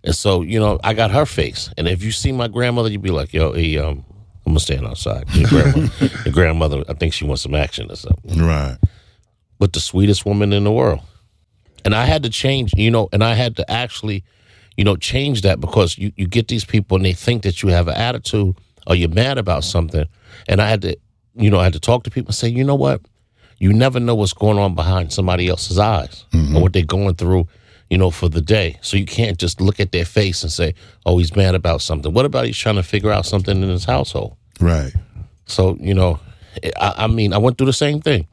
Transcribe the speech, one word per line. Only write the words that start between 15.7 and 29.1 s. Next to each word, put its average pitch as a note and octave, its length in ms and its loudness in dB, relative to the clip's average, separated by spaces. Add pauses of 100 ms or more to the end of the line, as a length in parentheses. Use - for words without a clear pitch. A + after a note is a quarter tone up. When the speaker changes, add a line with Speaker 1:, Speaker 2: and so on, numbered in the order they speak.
Speaker 1:
you, G#2 180 -6
you F#2+ 100 -4
get A2+ 220 -2
these A#2 160 -4
people G2 320 0
and F#2 80 0
they F#2 80 2
think A2 300 -2
that - 200 -2
you G2 80 2
have F2 180 2
an D2 60 -4
attitude A2 640 -2 (300)
or - 80 2
you're E2+ 140 2
mad B2+ 300 0
about F2+ 260 -2
something. D#2+ 420 -2 (420)
And F#2+ 120 2
I G#2+ 80 2
had G#2 140 0
to, F2 140 -4 (380)
you G#2 160 4
know, F#2+ 100 4
I F2+ 40 4
had F#2 100 4
to D#2+ 60 -6
talk A#2+ 240 0
to A#2 60 -8
people - 180 -6
and A2 60 -2
say, - 140 -2
"You B2 160 0
know C#3 100 2
what? C3+ 280 0 (560)
You G2 160 4
never B2+ 260 4
know A#2+ 140 0
what's G2+ 180 0
going G#2 260 2
on F#2+ 160 0
behind F2 380 0
somebody F2+ 360 0
else's F2 300 -2
eyes G#2 540 0
Speaker 2:
Mm-hmm. D#2 240 2
Speaker 1:
or E2 60 6
what F#2 100 4
they're F#2+ 100 2
going F#2 320 -2
through, F2 320 0 (440)
you F#2 80 2
know, F#2 120 4
for E2 180 -2
the D#2 140 0
day." F2+ 400 0
So - 140 -4
you G2 100 0
can't F2+ 320 -2